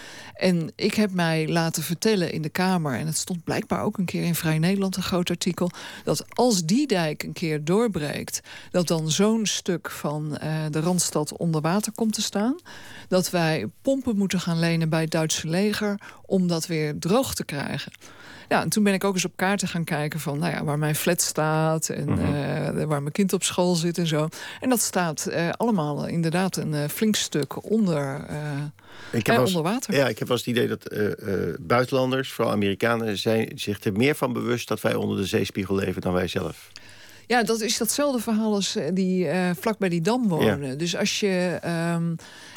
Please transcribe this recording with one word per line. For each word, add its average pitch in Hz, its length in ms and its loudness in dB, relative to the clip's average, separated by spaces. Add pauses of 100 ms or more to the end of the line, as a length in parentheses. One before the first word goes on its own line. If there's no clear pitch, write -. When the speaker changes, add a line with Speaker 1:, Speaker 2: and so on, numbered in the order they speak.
(340)
Speaker 1:
En 170 420 2
ik 202 180 0
heb 214 180 2
mij 165 360 0
laten 165 360 0
vertellen 180 480 2
in 160 100 -4
de 151 80 -4
Kamer, 175 500 0
en 151 60 -2
het 160 120 -2
stond 175 260 -6
blijkbaar - 400 -2
ook 214 140 -2
een 185 80 0
keer 170 180 -2
in 170 120 2
Vrij 156 240 0
Nederland, 190 360 2
een 185 80 -2
groot 180 260 0
artikel, 175 420 0 (320)
dat - 260 0
als 226 360 4
die 254 220 4
dijk 165 360 0
een 160 100 -8
keer 151 300 -2
doorbreekt, 175 760 0 (320)
dat 180 160 2
dan 160 240 0
zo'n 214 340 4
stuk - 460 -2
van, 151 460 -4
eh, 156 320 -2
de 151 100 -2
Randstad 165 580 0
onder 160 240 0
water 190 300 0
komt 220 220 0
te - 80 -2
staan. 214 340 0 (520)
Dat 185 220 2
wij 160 360 2 (160)
pompen 262 360 0
moeten 190 220 2
gaan 165 200 0
lenen 165 300 2
bij 160 120 2
het 160 100 -2
Duitse 160 360 0
leger 208 520 0 (260)
om 185 220 2
dat 165 200 0
weer 151 320 -2
droog 208 340 2
te - 120 -4
krijgen. - 460 -6 (580)
Ja, 202 120 2
en - 80 -2
toen 214 140 2
ben 202 100 4
ik 185 100 0
ook 202 100 2
eens 185 120 0
op 175 100 -6
kaarten 190 320 0
gaan 170 160 -2
kijken 151 360 -2
van, 143 200 -2
nou 160 140 0
ja, - 100 -4
waar 147 160 0
mijn 151 160 2
flat 175 260 2
staat 156 680 2
en, 147 200 -4
Speaker 2:
Mhm. 143 100 2 (160)
Speaker 1:
eh, 143 500 -2
waar 147 160 0
mijn 147 100 -4
kind 190 220 2
op 185 100 2
school 180 320 4
zit 170 220 0
en 175 100 2
zo. 151 200 2 (320)
En 254 100 0
dat 240 120 4
staat, 170 440 0
eh, 170 240 0
allemaal 151 580 0
inderdaad 170 500 0
een, 156 160 -2
eh, 147 140 0
flink 214 280 2
stuk - 540 -2
onder, 151 580 2
eh, 147 100 -6 (760)
Speaker 2:
Ik 220 140 0
heb - 20 -2
Speaker 1:
eh, 226 60 4
Speaker 2:
wel 240 120 6
eens, 190 100 2
Speaker 1:
onder 165 160 0
water. 226 240 -2
Speaker 2:
ja, 139 120 4
ik 117 120 -4
heb 123 80 -4
wel 123 100 2
eens - 80 -4
het 120 100 0
idee 117 120 2
dat, 110 180 -4
eh, 104 200 -2 (440)
eh, 78 100 -4
buitenlanders, 127 720 2
vooral 117 220 0
Amerikanen, 107 640 0
zijn 113 380 2
zich - 280 -6
er 110 100 0
meer 131 220 4
van 127 180 -2
bewust 117 340 -2
dat 107 140 -4
wij 110 140 0
onder 104 220 0
de 98 80 0
zeespiegel 98 500 0
leven 95 260 -2
dan 90 120 0
wij 90 140 2
zelf. - 440 -6 (580)
Speaker 1:
Ja, 240 140 4
dat 226 180 0
is 233 160 -2
datzelfde 254 440 0
verhaal 220 320 0
als, 202 220 0
eh, 165 180 -2
die, 185 340 2
eh, 180 220 2 (100)
vlak 220 180 0
bij 190 120 2
die 170 120 0
dam 226 260 2
wonen. 143 420 2
Speaker 2:
Ja. 131 60 -6
Speaker 1:
Dus 170 220 -4
als - 220 0
je, 180 420 0
ehm, 170 540 -2 (420)